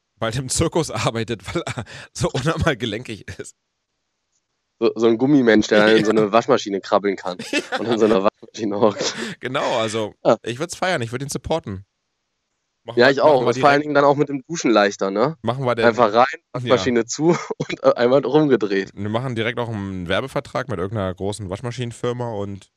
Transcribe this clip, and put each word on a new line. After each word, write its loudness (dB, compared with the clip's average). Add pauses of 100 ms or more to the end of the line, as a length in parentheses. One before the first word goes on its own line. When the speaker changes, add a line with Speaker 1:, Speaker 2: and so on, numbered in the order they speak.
(200)
Speaker 1:
bald -4
im -6
Zirkus -2
<laughs> -
arbeitet, -4
weil -4 (120)
er -10 (300)
so -2
unnormal 0
gelenkig -8 (120)
ist. -16 (1200)
Speaker 2:
So, 2
so 2
ein 4
Gummimensch, 6
der 4
Speaker 1:
<laughs> 6
Ja. 6
Speaker 2:
in 2
so 2
eine 2
Waschmaschine 2
krabbeln 0
kann -8
Speaker 1:
<laughs> -14
Ja. -4
Speaker 2:
und -6
in 0
so 4
einer 4
Waschmaschine -4
hockt. 0 (240)
Speaker 1:
Genau, -4
also -4 (120)
Speaker 2:
Ja. 4
Speaker 1:
ich -6
würd's -8
feiern, -2
ich -6
würd -8
ihn -8
supporten. -6 (960)
Machen -2
Speaker 2:
Ja, 6
Speaker 1:
wir, 6
Speaker 2:
ich -4
auch. 6
Speaker 1:
machen 2
wir -2
Speaker 2:
Und -2
vor 4
allen 6
Speaker 1:
direkt. 2
Speaker 2:
Dingen -4
dann 4
auch 4
mit 0
dem -8
Duschen -2
leichter, 2
ne? 0
Speaker 1:
Machen -4
wir 0
den 2
Speaker 2:
Einfach 4
rein, 4
Speaker 1:
Ja. -18
Speaker 2:
Waschmaschine 2
zu -2 (200)
<laughs> -8
und, -8
äh, 4
einmal 2
rumgedreht. 2
Speaker 1:
Wir -8
machen -4
direkt -4
auch -4
einen -6
Werbevertrag -4
mit -6
irgendeiner -4
großen -8
Waschmaschinenfirma -6
und -10